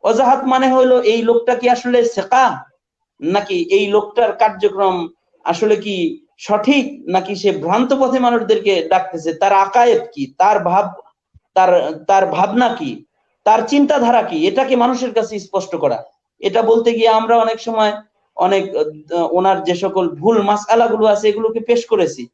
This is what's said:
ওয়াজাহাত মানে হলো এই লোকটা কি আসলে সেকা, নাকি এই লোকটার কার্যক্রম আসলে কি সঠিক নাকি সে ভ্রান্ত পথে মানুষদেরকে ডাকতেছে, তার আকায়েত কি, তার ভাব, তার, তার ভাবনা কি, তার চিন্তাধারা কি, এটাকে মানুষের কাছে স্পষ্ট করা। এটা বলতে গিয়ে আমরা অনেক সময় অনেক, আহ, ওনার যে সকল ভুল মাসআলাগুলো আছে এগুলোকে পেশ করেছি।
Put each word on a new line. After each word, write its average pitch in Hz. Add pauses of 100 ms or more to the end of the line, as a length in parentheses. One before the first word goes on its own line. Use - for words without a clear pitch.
ওয়াজাহাত 254
মানে 262
হলো 254
এই 226
লোকটা 233
কি 240
আসলে 240
সেকা, 226 (560)
নাকি 196
এই 196
লোকটার 208
কার্যক্রম 190 (360)
আসলে 202
কি 185 (120)
সঠিক 220
নাকি 185
সে 190
ভ্রান্ত 190
পথে 262
মানুষদেরকে 214
ডাকতেছে, 170
তার 196
আকায়েত 214 (100)
কি, -
তার 202
ভাব, 180 (600)
তার, 170
তার 196
ভাবনা 220
কি, 131 (380)
তার 233
চিন্তাধারা 277
কি, 165
এটাকে 247
মানুষের 240
কাছে 214
স্পষ্ট -
করা। 139 (360)
এটা 196
বলতে 226
গিয়ে 226
আমরা 226
অনেক 226
সময় 220 (420)
অনেক, 190
আহ, 156
ওনার 190
যে 180
সকল 185
ভুল 196
মাসআলাগুলো 220
আছে 208
এগুলোকে 226
পেশ 240
করেছি। 165